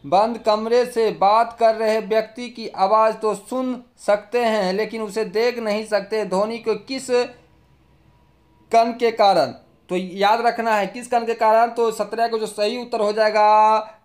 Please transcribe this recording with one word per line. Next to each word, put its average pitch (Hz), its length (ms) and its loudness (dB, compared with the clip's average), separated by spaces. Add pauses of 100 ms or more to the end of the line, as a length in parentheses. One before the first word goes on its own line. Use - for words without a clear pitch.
बंद 208 340 0
कमरे 220 480 0
से 226 260 0
बात 208 480 2
कर 220 160 4
रहे 220 240 0
व्यक्ति 214 500 -4
की 220 180 -12
आवाज़ 220 480 2
तो 214 200 -2
सुन 254 480 -6 (140)
सकते 208 480 -2
हैं 208 280 0
लेकिन 214 280 -4
उसे 214 240 -4
देख 233 340 -2
नहीं 214 260 -4
सकते, 208 400 -2
ध्वनि 208 320 -2
को 220 180 -2
किस 262 340 -10 (1600)
कण 233 200 4
के 233 200 -2
कारण? 196 360 2 (420)
तो 180 60 -4
याद 196 460 0
रखना 226 340 0
है 202 120 -2
किस 240 200 -12
कण 233 180 -2
के 226 80 -4
कारण। 226 360 4
तो 233 220 0
सत्रह 214 360 -2
को 220 120 -4
जो 214 80 -4
सही 208 340 -4
उत्तर 240 180 -6
हो 208 120 0
जाएगा 214 680 4 (280)